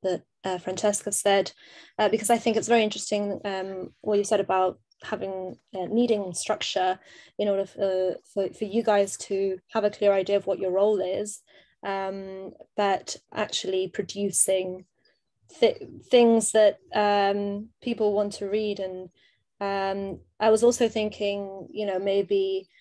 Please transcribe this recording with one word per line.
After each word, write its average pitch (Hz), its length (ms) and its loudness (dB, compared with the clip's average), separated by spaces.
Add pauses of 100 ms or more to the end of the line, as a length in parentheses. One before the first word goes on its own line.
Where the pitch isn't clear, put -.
that, 185 200 -2 (220)
uh, 185 120 -2
Francesca 202 560 -2
said, 196 400 2 (460)
uh, 214 100 2
because 214 220 0
I 233 80 6
think 220 180 0
it's 214 120 -2
very 233 140 6
interesting, 208 600 -2
um, 190 560 -8
what 214 160 0
you 202 80 2
said 202 160 2
about 185 380 0 (240)
having, 190 540 -8 (180)
uh, 185 120 -6
needing 208 480 0
structure 185 640 -2 (400)
in 208 100 0
order 196 160 0
for, 185 520 -2 (180)
for, 190 180 -2
for - 140 -6
you 214 160 0
guys 202 340 2
to 196 420 -4 (140)
have 220 100 0
a 208 60 2
clear 202 240 2
idea 196 240 2
of 196 100 -2
what 185 120 -2
your 185 120 -2
role 196 300 4
is, 202 400 -4 (420)
um, 190 680 -8 (240)
but 196 400 0 (160)
actually 190 560 -2
producing 185 960 -2 (720)
th-, - 240 2 (280)
things 233 420 6
that, 214 280 4 (140)
um, 202 760 0 (100)
people 226 320 -2
want 208 220 -2
to 208 160 -8
read. 208 280 -2
And, 185 300 -8 (540)
um, 196 580 -4 (180)
I 220 120 4
was 220 120 6
also 240 240 4
thinking, 202 840 -4
you 208 160 -6
know, 190 120 -2
maybe 196 680 0 (120)